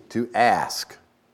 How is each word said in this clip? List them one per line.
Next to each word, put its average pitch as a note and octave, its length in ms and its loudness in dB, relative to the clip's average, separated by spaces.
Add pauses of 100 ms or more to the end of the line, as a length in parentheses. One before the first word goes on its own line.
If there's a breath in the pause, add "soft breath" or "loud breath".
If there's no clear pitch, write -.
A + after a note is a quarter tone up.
to A#2 260 -4
ask." G#2 640 0 (360)